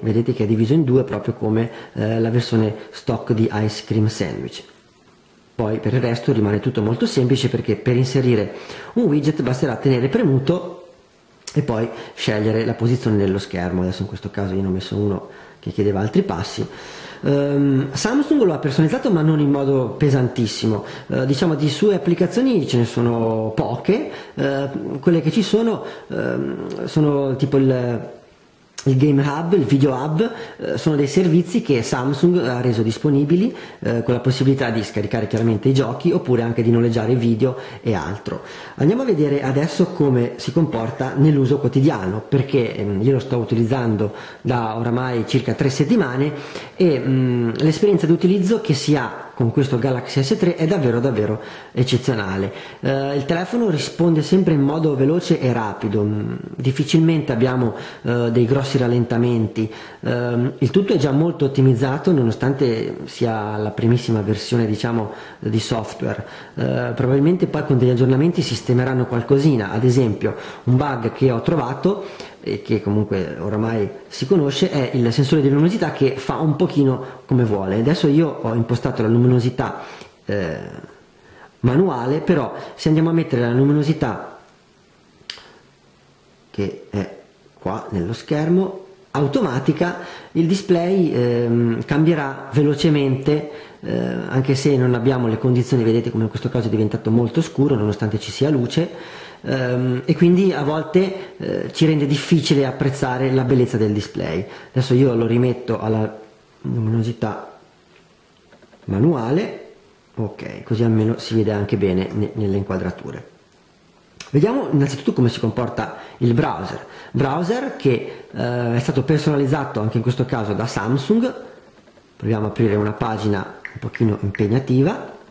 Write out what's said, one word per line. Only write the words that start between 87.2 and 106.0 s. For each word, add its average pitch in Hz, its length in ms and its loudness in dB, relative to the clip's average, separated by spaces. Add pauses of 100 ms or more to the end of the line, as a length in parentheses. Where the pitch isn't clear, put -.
qua 98 320 -8
nello 95 240 -4
schermo, 165 680 -2 (300)
automatica, 143 880 0 (340)
il 165 120 2
display, 180 680 2
ehm, 120 720 2
cambierà 151 640 0
velocemente, 147 1000 2 (280)
eh, - 160 -6 (320)
anche 131 280 0
se 139 200 2
non 123 180 4
abbiamo 123 340 2
le 110 100 0
condizioni, 123 460 2
vedete 117 280 2
come 113 120 0
in 110 60 0
questo - 200 -6
caso 117 180 -2
è - 20 -2
diventato 107 420 0
molto 120 300 2
scuro 143 340 0
nonostante 104 440 -2
ci - 120 -12
sia 139 180 0
luce, 143 400 0 (520)
ehm, 127 640 -2
e - 100 2
quindi 180 360 4
a 147 120 -2
volte, 160 760 -2
eh, - 360 -4
ci - 120 2
rende 151 200 2
difficile 139 600 2
apprezzare 131 640 -2
la 131 120 2
bellezza 123 340 2
del 107 160 2
display. 90 520 -4 (260)
Adesso 127 220 0
io 127 200 4
lo 113 140 0
rimetto 120 520 0
alla 110 400 -2 (420)